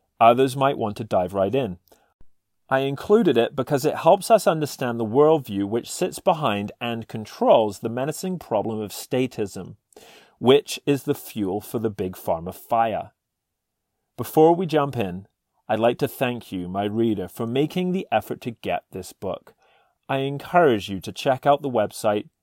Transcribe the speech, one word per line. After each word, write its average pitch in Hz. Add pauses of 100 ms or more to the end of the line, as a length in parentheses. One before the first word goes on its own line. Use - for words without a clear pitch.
(200)
Others 123
might 135
want 107
to 120
dive 95
right 98
in. 117 (920)
I 131
included 139
it 117
because 131
it -
helps 185
us 220
understand 143
the 113
worldview 120
which 113
sits -
behind 113 (100)
and 113
controls 113
the 113
menacing 151
problem 107
of 104
statism, 107 (640)
which 135
is 143
the 143
fuel 101
for -
the 110
big 95
pharma 87
fire. 113 (1080)
Before 156
we 185
jump 143
in, 95 (420)
I'd 110
like 117
to 139
thank 123
you, 90
my 98
reader, 107
for -
making 151
the 185
effort -
to 123
get 92
this 92
book. - (560)
I 135
encourage 139
you 98
to -
check 131
out 143
the 139
website 107 (140)